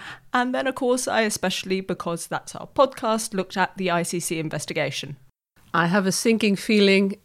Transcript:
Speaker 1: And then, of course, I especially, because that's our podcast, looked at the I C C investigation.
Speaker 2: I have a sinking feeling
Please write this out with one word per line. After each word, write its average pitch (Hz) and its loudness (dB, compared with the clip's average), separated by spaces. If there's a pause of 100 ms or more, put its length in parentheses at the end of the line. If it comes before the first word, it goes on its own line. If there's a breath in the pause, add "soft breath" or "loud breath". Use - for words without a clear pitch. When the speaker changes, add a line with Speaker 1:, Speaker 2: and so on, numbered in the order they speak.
(340 loud breath)
Speaker 1:
And 254 0
then, 262 -2
of 262 -2
course, 254 0
I 220 2
especially, 190 -2
because 175 -6
that's - -8
our - -12
podcast, 226 0
looked 185 -4
at 185 0
the 185 0
I 170 2
C 170 -4
C 165 -4
investigation. 151 -4 (580)
Speaker 2:
I 170 4
have 185 2
a 190 4
sinking 214 2
feeling 196 4